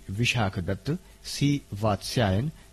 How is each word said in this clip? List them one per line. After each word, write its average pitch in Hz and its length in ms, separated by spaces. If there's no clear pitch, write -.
विशाख 104 500
दत्त, 98 380
सी 143 360
वात्स्यायन, 104 800